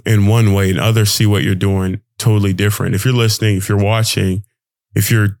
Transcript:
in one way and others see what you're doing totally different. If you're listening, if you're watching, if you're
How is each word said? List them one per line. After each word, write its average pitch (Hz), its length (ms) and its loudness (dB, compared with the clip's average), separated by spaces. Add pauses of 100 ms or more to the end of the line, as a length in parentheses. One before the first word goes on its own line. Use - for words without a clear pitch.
in 104 220 2
one 110 260 2
way 98 180 2
and 90 80 -2
others 107 320 0
see - 140 -2
what 101 180 2
you're 92 120 0
doing 95 460 -2 (180)
totally 104 340 0
different. 101 420 -2
If 101 100 -2
you're 127 100 0
listening, 107 420 0
if 92 120 -4
you're 101 140 0
watching, 101 640 -2 (500)
if 104 160 0
you're 104 300 0